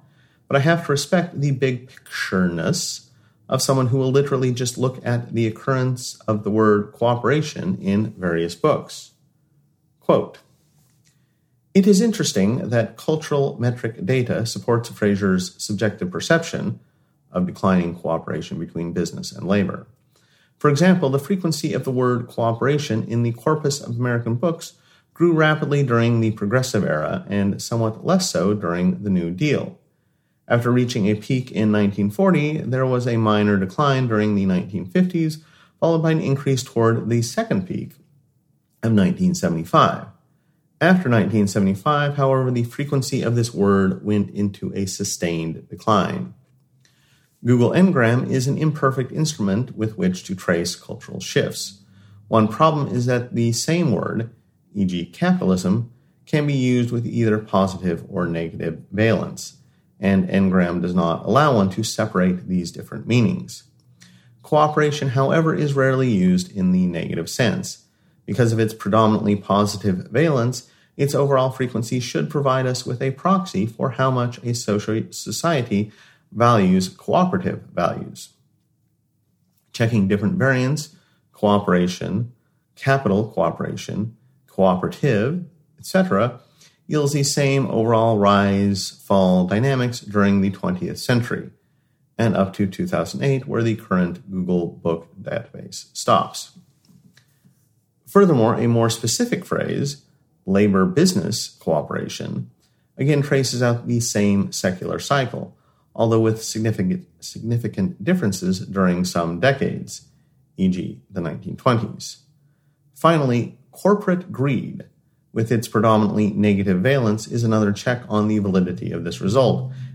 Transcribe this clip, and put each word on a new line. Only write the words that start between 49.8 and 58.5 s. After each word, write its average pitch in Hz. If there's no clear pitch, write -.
which 92
to 98
trace 85
cultural -
shifts. -
One 110
problem 151
is 123
that 123
the 117
same 160
word, 95
e 101
g 90
capitalism, 101
can 151
be 143
used 123
with 120
either 110
positive 92
or 90
negative 85